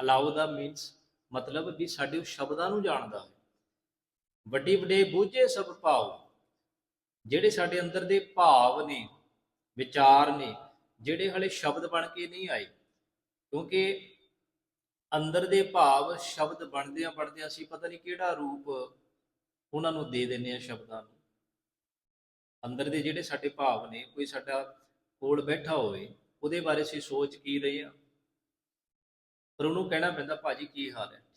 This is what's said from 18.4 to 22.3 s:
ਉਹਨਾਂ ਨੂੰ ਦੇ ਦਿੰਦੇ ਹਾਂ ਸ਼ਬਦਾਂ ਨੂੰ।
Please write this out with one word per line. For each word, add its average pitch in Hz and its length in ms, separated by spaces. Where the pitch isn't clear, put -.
ਉਹਨਾਂ 160 180
ਨੂੰ 147 180
ਦੇ 123 160
ਦਿੰਦੇ 123 260
ਹਾਂ 123 80
ਸ਼ਬਦਾਂ 110 420
ਨੂੰ। - 100